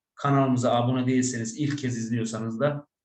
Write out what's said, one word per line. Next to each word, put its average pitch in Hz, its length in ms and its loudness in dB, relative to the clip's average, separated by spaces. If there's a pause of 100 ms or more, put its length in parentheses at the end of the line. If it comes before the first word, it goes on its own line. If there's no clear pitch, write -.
(160)
Kanalımıza 131 580 2
abone 127 340 2
değilseniz, 127 500 0
ilk 143 200 -2
kez 117 200 -4
izliyorsanız 113 640 -4
da 143 280 -2 (180)